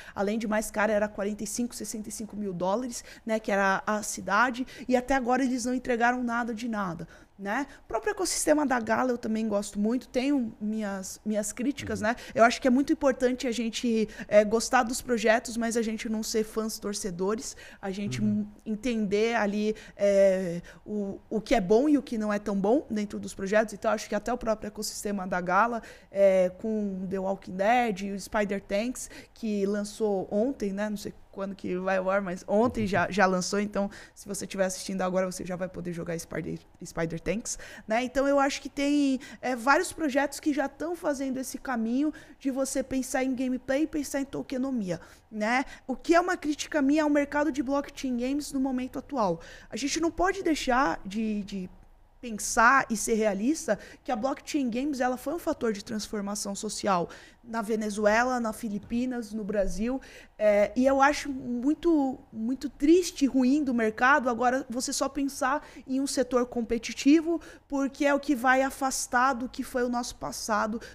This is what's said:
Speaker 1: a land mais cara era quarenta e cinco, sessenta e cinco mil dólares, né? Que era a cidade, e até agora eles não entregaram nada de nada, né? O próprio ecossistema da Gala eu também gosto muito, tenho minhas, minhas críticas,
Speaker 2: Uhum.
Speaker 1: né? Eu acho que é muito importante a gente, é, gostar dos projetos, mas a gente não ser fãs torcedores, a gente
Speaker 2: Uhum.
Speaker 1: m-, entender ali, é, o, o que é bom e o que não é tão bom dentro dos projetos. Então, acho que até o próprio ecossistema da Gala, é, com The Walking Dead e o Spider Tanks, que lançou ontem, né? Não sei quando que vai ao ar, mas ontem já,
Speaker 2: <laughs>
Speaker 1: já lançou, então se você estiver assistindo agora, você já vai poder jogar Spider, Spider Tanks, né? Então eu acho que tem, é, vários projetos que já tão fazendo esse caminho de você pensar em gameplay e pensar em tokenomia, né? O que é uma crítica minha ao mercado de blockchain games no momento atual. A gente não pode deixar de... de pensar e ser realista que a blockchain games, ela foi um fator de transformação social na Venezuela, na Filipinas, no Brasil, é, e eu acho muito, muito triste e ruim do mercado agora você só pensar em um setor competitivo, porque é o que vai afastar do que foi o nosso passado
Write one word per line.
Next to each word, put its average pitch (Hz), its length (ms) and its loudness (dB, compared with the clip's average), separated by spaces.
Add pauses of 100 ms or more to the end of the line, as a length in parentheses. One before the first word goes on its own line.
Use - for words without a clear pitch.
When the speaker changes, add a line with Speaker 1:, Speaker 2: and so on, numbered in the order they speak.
(140)
Speaker 1:
a - 80 -2
land 214 240 0
mais 214 240 -2
cara 214 220 2
era 208 160 2
quarenta 208 340 -6
e 208 60 -8
cinco, 240 260 -4
sessenta 214 340 -10
e 220 40 -12
cinco 208 240 -12
mil 208 160 -6
dólares, 202 500 -2 (240)
né? 220 140 0
Que 220 100 -6
era 196 340 2
a 208 200 -2
cidade, 226 600 0 (220)
e 247 100 0
até 247 200 2
agora 254 260 2
eles 254 220 0
não 247 100 -2
entregaram 247 480 0
nada 233 380 -2
de 247 80 -6
nada, 185 400 -4 (300)
né? 214 280 -4 (180)
O - 40 -20
próprio 427 220 -2
ecossistema 311 560 2
da 254 120 2
Gala 233 340 0
eu 240 40 0
também 220 320 -2
gosto 208 320 -2
muito, 233 260 2
tenho 254 540 0
minhas, 208 640 -4
minhas 214 280 -2
críticas, 226 500 -4
Speaker 2:
Uhum. 214 60 0
Speaker 1:
né? 233 80 0 (180)
Eu 220 100 8
acho 240 160 4
que 269 80 4
é - 20 6
muito 269 220 4
importante 254 540 0
a 247 40 0
gente, 226 560 0 (220)
é, 214 160 8
gostar 226 380 2
dos 240 180 -2
projetos, 226 560 2
mas 226 180 -2
a 240 60 2
gente 220 260 -4
não 220 160 -2
ser 220 220 0
fãs 220 340 -4
torcedores, 202 800 -4 (240)
a 196 100 -6
gente 208 300 -4
Speaker 2:
Uhum. 208 200 2
Speaker 1:
m-, 208 80 -6 (180)
entender 220 680 0
ali, 208 380 0 (220)
é, 190 640 4 (240)
o, 208 340 -6 (120)
o 220 100 0
que 240 140 2
é 233 80 4
bom 220 260 4
e 294 80 6
o 262 60 2
que 233 160 -6
não 214 120 -2
é 208 80 0
tão 208 220 -2
bom 220 300 4
dentro 208 280 -4
dos 196 140 -10
projetos. 208 400 0
Então, 214 180 -2
acho 214 160 -2
que - 80 -6
até 208 160 -2
o 247 60 -2
próprio 220 320 -4
ecossistema 208 580 -6
da 185 140 -2
Gala, 208 420 2 (280)
é, 190 480 6
com 208 500 -4
The 190 100 -4
Walking 190 380 -6
Dead 214 460 2
e 196 100 -6
o 196 80 -8
Spider 202 400 -2
Tanks, 220 480 -4 (240)
que 208 320 -2
lançou 208 680 -2
ontem, 208 440 -2
né? 208 160 -4
Não 202 80 -6
sei - 160 -10 (180)
quando 196 220 -8
que 185 220 -4
vai 190 200 0
ao 185 140 0
ar, 202 100 2
mas 185 260 -6
ontem 220 420 2
já, 180 200 2
Speaker 2:
<laughs> - 0 -
Speaker 1:
já 190 160 4
lançou, 185 360 2
então 202 280 -2 (240)
se - 140 -20
você 196 180 -8
estiver 190 200 -2
assistindo 190 380 -4
agora, 185 280 0
você 180 140 -8
já 180 100 -6
vai 180 140 -6
poder 175 240 -8
jogar 165 260 -6
Spider, 160 400 -6 (260)
Spider 165 360 -4
Tanks, - 360 -4 (300)
né? 220 160 0
Então 262 240 0
eu 277 140 4
acho 277 200 2
que - 80 -10
tem, 277 520 2 (200)
é, 254 140 -2
vários 277 380 2
projetos 285 480 0
que 311 120 0
já 277 160 0
tão 339 280 -6
fazendo 269 420 -2
esse - 180 -8
caminho 254 560 -2 (240)
de - 140 -4
você 262 320 -2
pensar 262 400 -2
em 262 100 0
gameplay 254 520 0
e - 20 -4
pensar 285 340 -4
em 277 40 -2
tokenomia, 254 760 -4 (300)
né? 226 340 0 (220)
O 262 80 -2
que 330 220 4
é 339 40 8
uma 359 160 0
crítica 302 460 -2
minha 302 220 4
ao 302 40 2
mercado 294 440 2
de 277 100 -2
blockchain 269 540 -2
games 269 360 -4
no 277 60 -2
momento 254 400 -2
atual. 208 420 -2 (300)
A 226 60 -10
gente 269 240 -2
não 330 100 2
pode 381 320 0
deixar 285 640 2
de... 208 380 -4
de 196 260 -10 (500)
pensar 240 680 4
e 226 60 0
ser 226 180 0
realista 214 640 0 (240)
que - 80 -8
a 247 60 0
blockchain 269 520 -2
games, 254 300 -2
ela 254 180 0
foi 277 160 -4
um - 60 -4
fator 240 340 -2
de 202 120 -6
transformação 202 720 -6
social 196 520 0 (340)
na 226 200 -6
Venezuela, 214 760 2
na 226 140 -2
Filipinas, 233 800 -4
no 220 100 -6
Brasil, 208 560 0 (400)
é, 208 380 6
e 254 100 6
eu 269 140 6
acho 285 300 4
muito, 269 880 0 (120)
muito 226 380 -4
triste 320 560 4
e - 20 4
ruim 262 380 4
do 262 80 0
mercado 240 560 4
agora 247 400 0
você 247 240 -4
só 277 160 -2
pensar 277 580 -2 (200)
em 262 160 0
um 285 40 -2
setor 247 400 2
competitivo, 277 920 2 (260)
porque 277 380 -2
é 285 80 6
o 285 80 2
que 294 140 0
vai 262 260 4
afastar 269 720 2
do 247 160 -4
que - 160 -8
foi - 180 -2
o 247 60 0
nosso 240 280 -4
passado 220 640 -2 (140)